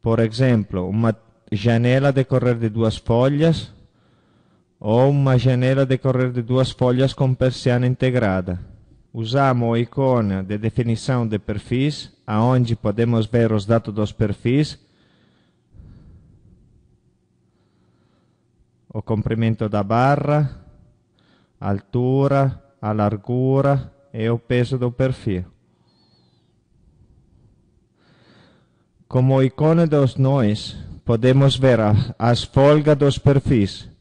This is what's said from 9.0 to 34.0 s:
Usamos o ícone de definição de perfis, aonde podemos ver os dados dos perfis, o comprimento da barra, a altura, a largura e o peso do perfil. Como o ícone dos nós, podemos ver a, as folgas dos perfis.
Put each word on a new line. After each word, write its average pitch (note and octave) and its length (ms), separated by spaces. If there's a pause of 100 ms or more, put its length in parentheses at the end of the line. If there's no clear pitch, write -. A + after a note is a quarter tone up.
Usamos A#2+ 580
o A#2 60
ícone A#2 680
de G#2 140
definição A#2 680
de G#2+ 120
perfis, B2 760 (140)
aonde A#2 500
podemos A2+ 500
ver A#2 260
os G#2 120
dados A2+ 280
dos G#2 200
perfis, A#2+ 680 (4000)
o - 140
comprimento A2+ 680
da G#2 160
barra, C#3 800 (960)
a F#2+ 120
altura, C3 920 (200)
a G#2+ 100
largura B2+ 1000 (220)
e A2+ 160
o A#2 100
peso B2 380
do B2 160
perfil. A#2+ 540 (3500)
Como C3 280
o C3+ 60
ícone D#3 440
dos C#3+ 300
nós, C3 600 (260)
podemos B2+ 540
ver B2+ 240
a, G#2+ 140 (240)
as A#2 260
folgas D3 520
dos C#3 220
perfis. C3+ 720 (120)